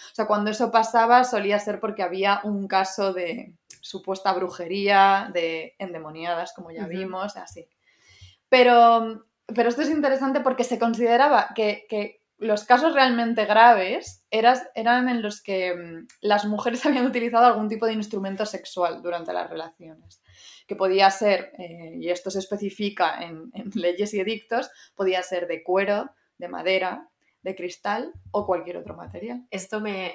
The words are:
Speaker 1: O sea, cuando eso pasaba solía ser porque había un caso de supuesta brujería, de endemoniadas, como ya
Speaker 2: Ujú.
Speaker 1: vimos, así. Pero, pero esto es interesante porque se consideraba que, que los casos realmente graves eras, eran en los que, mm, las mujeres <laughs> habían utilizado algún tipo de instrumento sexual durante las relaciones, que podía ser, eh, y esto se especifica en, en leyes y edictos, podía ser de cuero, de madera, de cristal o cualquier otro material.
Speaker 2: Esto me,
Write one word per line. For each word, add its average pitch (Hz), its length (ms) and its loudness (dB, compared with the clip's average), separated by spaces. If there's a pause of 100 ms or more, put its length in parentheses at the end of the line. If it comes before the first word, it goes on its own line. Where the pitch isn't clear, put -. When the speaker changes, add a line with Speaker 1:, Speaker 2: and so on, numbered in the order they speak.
(120)
Speaker 1:
O - 20 -20
sea, 214 120 -2
cuando 208 260 0
eso - 180 -2
pasaba 233 540 4
solía 208 340 0
ser 208 220 -6
porque 208 240 -4
había 190 400 0
un 202 240 -4
caso 190 440 0
de 175 420 -8 (260)
supuesta 190 520 -4
brujería, 196 1000 2
de 165 460 -4
endemoniadas, 165 720 -8
como 170 180 -18
ya 165 120 -12
Speaker 2:
Ujú. 180 80 -8
Speaker 1:
vimos, 190 460 -8
así. 180 320 -18 (800)
Pero, 233 760 6 (220)
pero 226 220 2
esto 247 140 0
es 285 80 0
interesante 269 500 0
porque 254 220 0
se 247 160 -4
consideraba 233 800 4
que, 208 320 -2
que 208 340 -8 (160)
los 214 260 -2
casos 269 300 6
realmente 233 500 2
graves 220 840 4
eras, 233 460 2
eran 240 320 2
en 240 140 0
los 208 200 -8
que, 185 320 -4
mm, 170 320 -14 (140)
las 208 240 2
mujeres 208 400 -4
<laughs> - 20 0
habían 254 200 2
utilizado 240 400 2
algún 214 220 2
tipo 220 180 -2
de 220 80 0
instrumento 208 520 -6
sexual 180 560 -6
durante 175 300 -6
las 175 160 -6
relaciones, 165 720 -18 (440)
que 202 100 -10
podía 190 340 4
ser, 196 480 0
eh, 170 400 -16
y 165 120 -6
esto 175 200 -4
se 196 100 -4
especifica 202 800 -4
en, 165 320 -16
en - 200 -12
leyes 180 400 -2
y 202 60 -2
edictos, 220 500 -6 (240)
podía 185 280 0
ser 180 240 -6
de 165 160 -8
cuero, 196 480 -2 (280)
de 175 100 -14
madera, 185 600 -4 (340)
de 190 140 -8
cristal 208 560 -6 (200)
o 208 140 -4
cualquier 175 300 -4
otro - 200 -14
material. 202 540 -14
Speaker 2:
Esto 196 300 -8
me, 190 340 -8